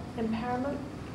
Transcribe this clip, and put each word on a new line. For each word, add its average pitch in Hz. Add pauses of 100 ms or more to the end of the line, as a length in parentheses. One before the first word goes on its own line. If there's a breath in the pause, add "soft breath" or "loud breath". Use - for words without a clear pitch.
(160)
impairment. 247 (360)